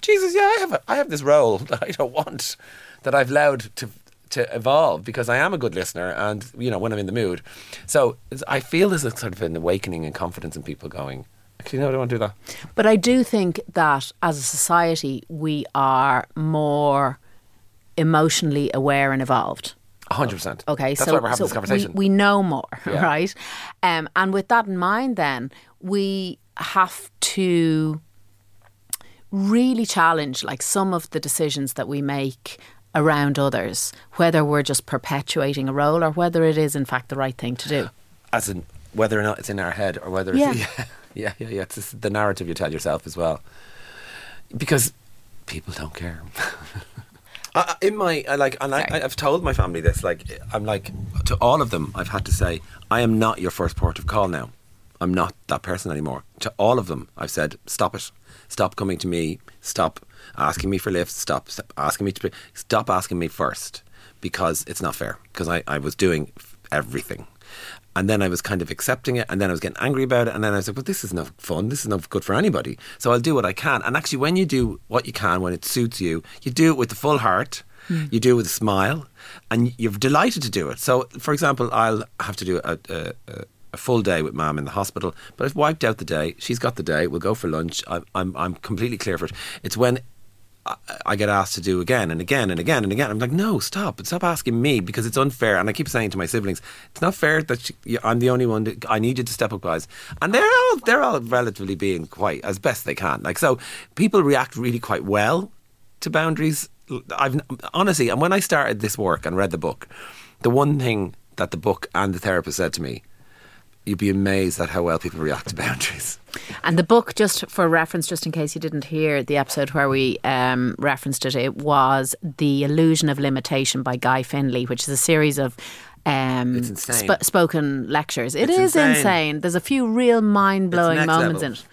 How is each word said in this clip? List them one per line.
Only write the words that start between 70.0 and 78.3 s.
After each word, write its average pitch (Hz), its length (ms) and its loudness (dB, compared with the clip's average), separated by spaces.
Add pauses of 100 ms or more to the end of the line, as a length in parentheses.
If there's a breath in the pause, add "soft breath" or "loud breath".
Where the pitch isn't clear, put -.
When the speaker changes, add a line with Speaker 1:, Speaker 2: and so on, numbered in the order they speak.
Speaker 1:
about 123 240 2
it, 110 80 -4
and 107 80 -4
then 104 100 2
I 101 40 2
was 95 100 -2
like, 107 100 -6
"Well, 135 60 -6
this 196 200 -6
is 90 100 -8
no 82 120 -4 (120)
fun. 90 320 -4
This 139 120 -6
is - 60 -8
no 101 100 0
good 95 260 -4
for 98 120 -2
anybody. 139 420 0 (220 loud breath)
So 120 120 2
I'll 120 80 4
do 151 160 2
what 113 100 2
I 92 80 2
can." 135 280 0
And 127 160 0
actually, 147 220 -2
when 156 160 2
you 185 100 4
do 127 420 0
what 117 200 0
you - 40 -10
can, 92 300 0
when 90 120 -2
it 85 120 -8
suits 117 340 -2
you, 80 240 -2 (200 loud breath)
you 131 80 -4
do 160 200 4
it 143 60 0
with 120 120 0
the 107 60 -10
full 143 240 2
heart, 104 440 0 (260 loud breath)
Speaker 2:
Mm. 156 240 -2
Speaker 1:
you 117 60 4
do 123 140 6